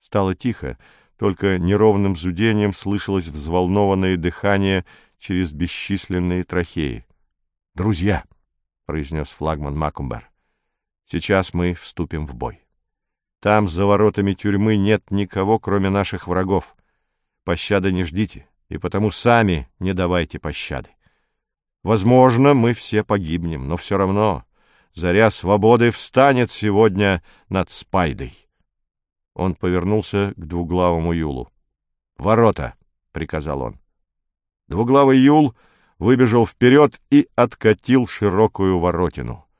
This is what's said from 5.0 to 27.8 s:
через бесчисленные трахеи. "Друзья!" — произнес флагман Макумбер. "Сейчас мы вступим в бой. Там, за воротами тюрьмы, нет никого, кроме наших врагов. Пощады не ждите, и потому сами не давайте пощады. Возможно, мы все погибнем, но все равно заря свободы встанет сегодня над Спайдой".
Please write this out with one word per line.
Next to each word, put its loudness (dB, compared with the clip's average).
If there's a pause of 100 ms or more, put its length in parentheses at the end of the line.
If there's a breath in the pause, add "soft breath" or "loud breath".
через -4
бесчисленные -4
трахеи. -6 (680)
"Друзья!" — -2 (640)
произнес -8
флагман -6
Макумбер. -8 (760)
"Сейчас -2
мы -2
вступим -10
в -12
бой. -12 (760)
Там, 2
за 0
воротами 2
тюрьмы, 0
нет 0
никого, -2
кроме -2
наших -2
врагов. -4 (680)
Пощады -2
не -2
ждите, -6 (200)
и -12
потому -2
сами 2 (100)
не -4
давайте -2
пощады. -10 (920)
Возможно, 4
мы 2
все -4
погибнем, -4
но -4
все -4
равно 0 (500)
заря 2
свободы 2
встанет 0
сегодня 0 (260 soft breath)
над -4
Спайдой". -4 (1000)